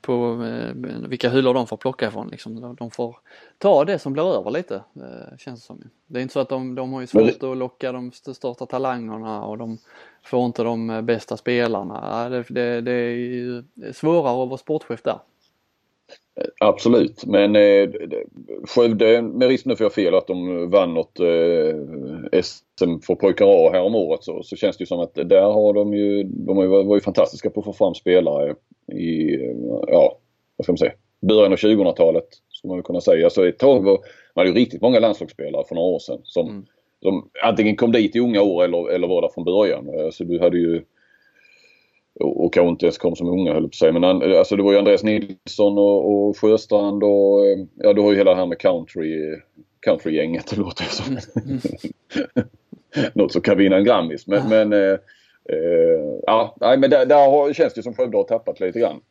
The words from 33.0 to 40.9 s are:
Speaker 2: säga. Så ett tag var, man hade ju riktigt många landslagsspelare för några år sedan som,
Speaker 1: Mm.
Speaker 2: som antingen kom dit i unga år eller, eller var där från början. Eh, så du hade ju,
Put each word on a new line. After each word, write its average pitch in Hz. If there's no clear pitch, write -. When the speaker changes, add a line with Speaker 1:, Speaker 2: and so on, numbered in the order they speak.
Speaker 2:
säga. 85
Så 92
ett 87
tag 131
var, 98
man 90
hade -
ju 87
riktigt 113
många 120
landslagsspelare 76
för -
några 85
år 85
sedan -
som, -
Speaker 1:
Mm. 101
Speaker 2:
som 95
antingen 107
kom 117
dit 107
i 117
unga 113
år 90
eller, 85
eller 87
var 90
där 82
från 85
början. 87
Eh, 78
så 87
du 85
hade 87
ju, 82